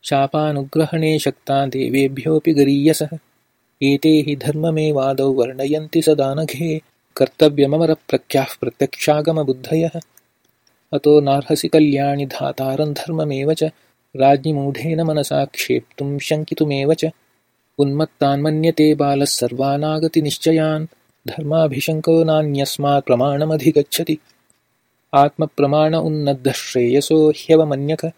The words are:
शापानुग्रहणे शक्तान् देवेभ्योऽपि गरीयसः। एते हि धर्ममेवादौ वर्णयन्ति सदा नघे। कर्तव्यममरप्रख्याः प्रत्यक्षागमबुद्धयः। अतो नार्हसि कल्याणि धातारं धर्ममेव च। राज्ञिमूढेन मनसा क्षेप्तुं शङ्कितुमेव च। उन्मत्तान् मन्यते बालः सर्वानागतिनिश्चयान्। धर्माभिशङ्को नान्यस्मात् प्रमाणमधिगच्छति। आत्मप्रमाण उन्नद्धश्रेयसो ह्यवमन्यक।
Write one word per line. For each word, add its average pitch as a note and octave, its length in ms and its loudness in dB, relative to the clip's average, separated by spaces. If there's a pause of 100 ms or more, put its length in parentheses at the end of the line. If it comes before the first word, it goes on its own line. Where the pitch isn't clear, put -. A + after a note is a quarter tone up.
शापानुग्रहणे D3+ 1160 -2
शक्तान् C#3 500 -2
देवेभ्योऽपि C3+ 840 0
गरीयसः। C#3+ 560 2 (760)
एते C#3 260 2
हि D3+ 260 2
धर्ममेवादौ D3 960 -2
वर्णयन्ति C#3 720 -2
सदा C#3+ 320 2
नघे। D#3 480 -4 (360)
कर्तव्यममरप्रख्याः C#3+ 1300 0 (160)
प्रत्यक्षागमबुद्धयः। D3+ 1400 -2 (920)
अतो D3 260 6
नार्हसि C#3+ 480 -2
कल्याणि C#3+ 580 2
धातारं C#3 680 -4
धर्ममेव D3+ 600 -4
च। D#3+ 100 -2 (520)
राज्ञिमूढेन C#3 840 0
मनसा C#3+ 440 -2
क्षेप्तुं C#3 720 -6
शङ्कितुमेव D3+ 760 -2
च। D#3+ 120 -4 (720)
उन्मत्तान् C#3+ 640 0
मन्यते D#3 540 2
बालः C#3+ 300 0
सर्वानागतिनिश्चयान्। D#3 1600 -2 (420)
धर्माभिशङ्को D#3+ 960 0
नान्यस्मात् C#3+ 840 0
प्रमाणमधिगच्छति। D3 1120 0 (960)
आत्मप्रमाण D3 840 2
उन्नद्धश्रेयसो C#3+ 1300 0
ह्यवमन्यक। D#3 880 0